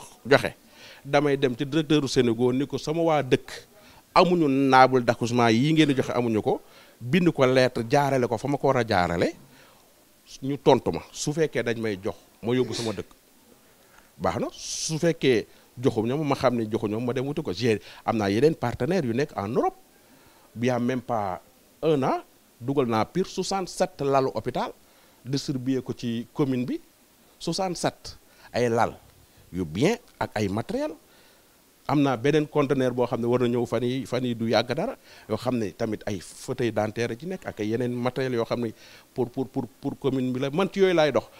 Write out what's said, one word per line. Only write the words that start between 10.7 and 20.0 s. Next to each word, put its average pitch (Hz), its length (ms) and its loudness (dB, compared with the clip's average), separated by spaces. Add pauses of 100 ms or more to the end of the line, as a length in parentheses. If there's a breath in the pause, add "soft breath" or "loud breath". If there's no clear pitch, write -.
ma. 80 100 -6 (100)
Su - 220 -6
fekkee 143 300 -2
dañ 113 160 -2
may 107 220 -4
jox, 98 140 -6 (260)
ma 117 140 -2
yóbbu 123 180 0
sama 117 200 -4
dëkk, 87 180 -10 (1040 soft breath)
baax 95 220 -2
na. 254 120 -2
Su - 460 -8
fekkee 143 480 2 (320 soft breath)
joxuñu 120 400 -2
ma, 160 60 -4
ma 139 120 0
xam 123 200 2
ne 113 160 -2
joxuñu 107 280 -2
ma, 127 80 -6
ma 120 60 -4
dem 127 140 -4
wuti 147 160 -6
ko. - 100 -6
J'ai, 107 260 0 (260 loud breath)
am 110 120 0
naa 101 120 0
yeneen 139 260 2
partenaires 131 500 -4
yu 113 80 -2
nekk 135 240 -4
en 98 160 -4
Europe. 311 220 0 (840 soft breath)